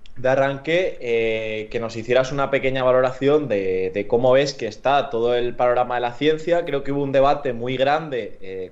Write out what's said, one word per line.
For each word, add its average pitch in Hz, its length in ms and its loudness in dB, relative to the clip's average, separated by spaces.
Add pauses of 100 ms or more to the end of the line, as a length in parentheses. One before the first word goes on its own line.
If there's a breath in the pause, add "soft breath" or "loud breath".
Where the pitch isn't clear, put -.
(180)
de - 120 0
arranque, 139 720 0
eh, 110 720 -2
que 120 80 -4
nos 113 160 -6
hicieras 117 360 0
una 139 200 -2
pequeña 131 320 0
valoración 131 640 2
de, 95 440 0
de 104 160 -2
cómo 123 260 4
ves 139 200 4
que 117 140 -8
está 139 420 0
todo 117 240 0
el 120 220 0
panorama 123 400 2
de 120 60 -2
la 120 120 -2
ciencia. 156 520 0
Creo 143 180 -2
que 135 80 -4
hubo 143 100 -2
un 139 120 -2
debate 139 400 4
muy 123 240 -4
grande, 135 640 -2
eh, 95 300 -10